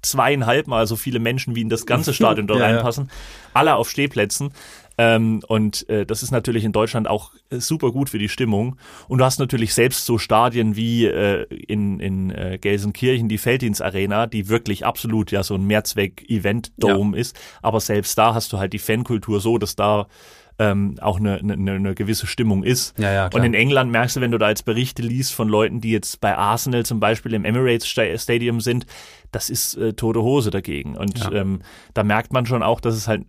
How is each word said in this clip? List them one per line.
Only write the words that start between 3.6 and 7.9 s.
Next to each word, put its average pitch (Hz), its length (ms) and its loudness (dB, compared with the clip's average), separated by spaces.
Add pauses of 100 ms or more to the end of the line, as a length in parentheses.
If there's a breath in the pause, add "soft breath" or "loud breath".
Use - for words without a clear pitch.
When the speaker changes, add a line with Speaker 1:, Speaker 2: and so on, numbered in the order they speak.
Speaker 1:
auf 113 120 0
Stehplätzen. 135 600 -2 (480 loud breath)
Ähm, 113 500 4
und, 107 400 0
äh, 107 180 0
das - 160 -4
ist 123 80 -8
natürlich 113 340 0
in 107 80 0
Deutschland 107 360 0
auch, - 240 -4 (180)
äh, 127 80 -6
super 135 340 -2